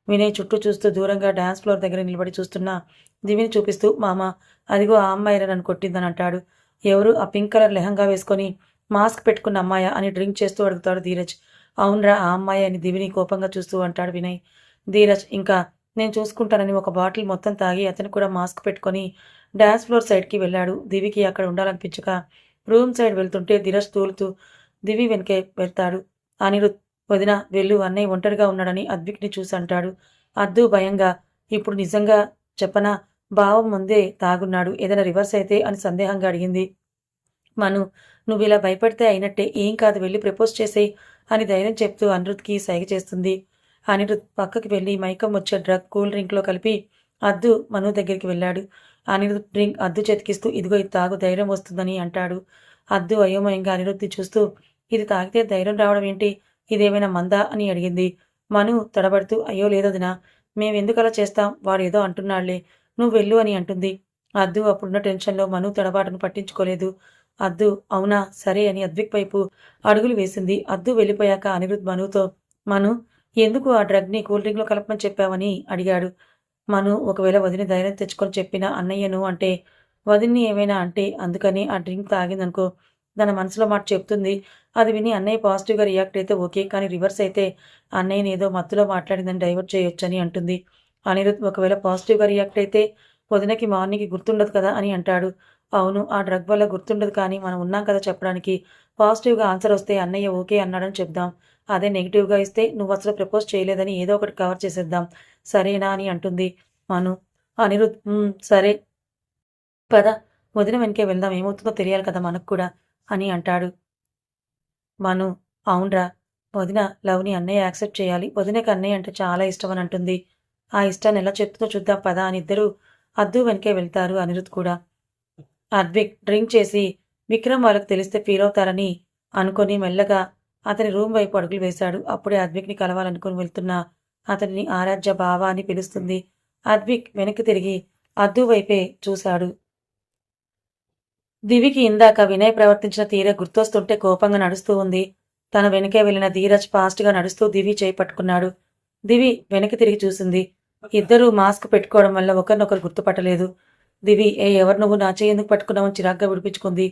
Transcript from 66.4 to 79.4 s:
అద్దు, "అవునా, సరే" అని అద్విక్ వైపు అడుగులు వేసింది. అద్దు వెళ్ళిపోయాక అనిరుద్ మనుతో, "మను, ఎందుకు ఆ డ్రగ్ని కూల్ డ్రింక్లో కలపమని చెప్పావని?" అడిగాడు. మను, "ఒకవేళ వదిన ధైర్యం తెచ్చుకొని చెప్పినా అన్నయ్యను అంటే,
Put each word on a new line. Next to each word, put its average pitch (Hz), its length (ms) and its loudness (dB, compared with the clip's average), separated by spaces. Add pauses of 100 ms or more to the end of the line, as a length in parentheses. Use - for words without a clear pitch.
అద్దు, 190 280 0 (240)
"అవునా, 202 260 0 (140)
సరే" 196 360 -2
అని 190 140 -2
అద్విక్ 190 320 -6
వైపు 202 240 -2 (460)
అడుగులు 214 300 4
వేసింది. 190 420 -2 (140)
అద్దు 185 220 -2
వెళ్ళిపోయాక 202 540 2
అనిరుద్ 190 380 -2
మనుతో, 190 380 -2 (440)
"మను, 202 260 0 (440)
ఎందుకు 233 360 2
ఆ 226 100 4
డ్రగ్ని 196 400 0
కూల్ 208 200 -2
డ్రింక్లో 214 220 -4
కలపమని 208 400 -4
చెప్పావని?" 196 480 -2 (180)
అడిగాడు. 180 380 -2 (600)
మను, 202 240 0 (140)
"ఒకవేళ 190 320 2
వదిన 185 260 0
ధైర్యం 190 300 -2
తెచ్చుకొని 196 380 -6
చెప్పినా 190 360 -4
అన్నయ్యను 190 560 -4
అంటే, 185 260 -2 (560)